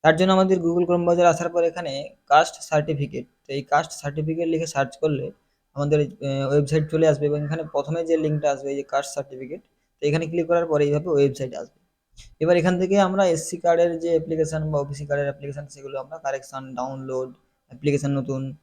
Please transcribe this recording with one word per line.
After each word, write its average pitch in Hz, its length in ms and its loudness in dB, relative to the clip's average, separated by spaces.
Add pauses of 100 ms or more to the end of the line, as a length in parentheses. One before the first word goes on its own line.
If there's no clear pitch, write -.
তার 160 140 6
জন্য 185 160 4
আমাদের 190 260 4
Google 170 240 0
Chrome 175 200 2
ব্রাউজার 175 240 4
আসার 170 220 2
পর 170 160 0
এখানে 165 440 -4 (180)
কাস্ট 156 340 4
সার্টিফিকেট, 147 640 -2 (200)
তো 139 60 -10
এই 139 100 -6
কাস্ট 151 300 0
সার্টিফিকেট 156 560 -4
লিখে 165 180 -2
সার্চ 139 340 -4
করলে 131 300 -2 (440)
আমাদের, 147 260 2
আহ, 135 480 -4
ওয়েবসাইট 147 420 2
চলে 160 180 4
আসবে 147 180 2
এবং 147 180 0
এখানে 156 180 -6
প্রথমে 151 420 -4
যে 165 120 2
লিঙ্কটা 151 340 0
আসবে, 139 200 -4
এই 139 60 -4
যে 139 60 -4
কাস্ট 139 320 -4
সার্টিফিকেট, 135 460 -10 (400)
তো 143 60 -2
এখানে 160 200 0
ক্লিক 165 200 -2
করার 170 200 2
পরে 147 180 2
এইভাবে 151 260 0
ওয়েবসাইট 139 440 2
আসবে। - 260 -12 (600)
এবার 170 160 4
এখান 175 240 2
থেকে 190 200 4
আমরা 190 280 2
এসসি 160 280 -2
কার্ডের 170 420 2
যে 165 100 -4
অ্যাপ্লিকেশন 160 640 0
বা 147 80 0
ওবিসি 143 260 -8
কার্ডের 143 200 -2
অ্যাপ্লিকেশন, 143 440 -8
সেগুলো 139 300 -10
আমরা 139 180 -14
কারেকশন, 135 560 -8
ডাউনলোড, 131 560 -6 (360)
অ্যাপ্লিকেশন 139 440 0
নতুন 135 520 -4